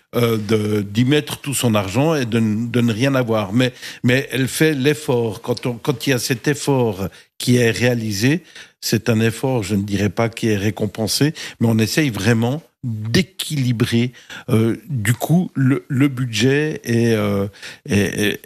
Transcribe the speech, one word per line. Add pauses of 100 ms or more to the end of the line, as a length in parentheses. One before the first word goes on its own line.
(160)
euh,
de,
d'y
mettre
tout
son
argent
et
de
n-,
de
ne
rien
avoir.
Mais, (320)
mais
elle
fait
l'effort.
Quand
on,
quand
il
y
a
cet
effort (300)
qui
est
réalisé, (360)
c'est
un
effort,
je
ne
dirais
pas
qui
est
récompensé, (240)
mais
on
essaye
vraiment (220)
d'équilibrer, (380)
euh, (120)
du
coup
le,
le
budget
et,
euh, (400)
et,
et,